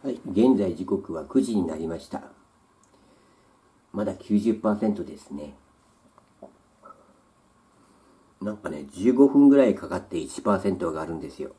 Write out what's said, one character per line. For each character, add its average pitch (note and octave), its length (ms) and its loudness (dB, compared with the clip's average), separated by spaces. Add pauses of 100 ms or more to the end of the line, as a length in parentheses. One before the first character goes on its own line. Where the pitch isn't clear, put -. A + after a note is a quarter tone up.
は C#3 80 -6
い、 - 100 -8 (100)
現 A2+ 260 4
在 F#2 200 -2
時 F2+ 100 -10
刻 F#2+ 260 -4
は D#2 120 -8
九 C3 180 0
時 A2 140 -2
に F2+ 100 0
な D#2 100 -8
り D#2+ 120 -8
ま E2 100 -8
し - 100 -18
た。 - 140 -12 (1700)
ま G#2 120 -6
だ G2 100 -6
九 - 240 -2
十 A2 160 2
パ G#2+ 180 -2
ー G2+ 80 -2
セ A2 60 0
ン G#2 80 0
ト - 80 -8
で - 160 -12
す - 140 -18
ね。 D2 240 -14 (2750)
な G#2 120 -8
ん G#2 60 -12
か - 120 -12
ね、 D2 220 -12
十 G#2 200 2
五 C#3 160 8
分 C#3+ 200 6
ぐ C#3 80 8
ら C3 100 6
い G2+ 80 2
か - 140 -10
か F#2 80 -6
っ - 60 -4
て - 160 -10
一 - 220 -10
パ G#2 140 0
ー F#2 80 -2
セ G2+ 80 0
ン F2+ 60 -4
ト F2+ 120 -6
上 D#2 60 -6
が D#2 100 -8
る E2 100 -10
ん D#2+ 60 -10
で C#2+ 100 -14
す - 120 -16
よ。 - 160 -12